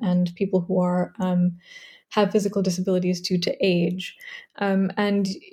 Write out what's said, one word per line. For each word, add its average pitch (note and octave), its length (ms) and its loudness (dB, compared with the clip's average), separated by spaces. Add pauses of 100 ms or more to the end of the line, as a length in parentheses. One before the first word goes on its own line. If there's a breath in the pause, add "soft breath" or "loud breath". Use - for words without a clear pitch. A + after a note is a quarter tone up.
and F3+ 340 2
people F#3+ 240 0
who F3+ 220 0
are, F3+ 400 0
um, F3+ 360 2 (520 loud breath)
have G#3 240 2
physical G3+ 280 0
disabilities F3+ 600 0
due F#3 160 -2
to - 180 -2 (100)
age. F3+ 520 0 (420 loud breath)
Um, G3 380 0
and G3+ 320 0 (240)